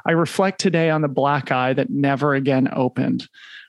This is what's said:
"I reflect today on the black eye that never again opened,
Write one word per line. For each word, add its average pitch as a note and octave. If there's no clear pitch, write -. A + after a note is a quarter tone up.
"I D#3+
reflect E3+
today E3
on D#3
the D3
black C#3
eye B2+
that C3+
never C#3
again C3+
opened, B2+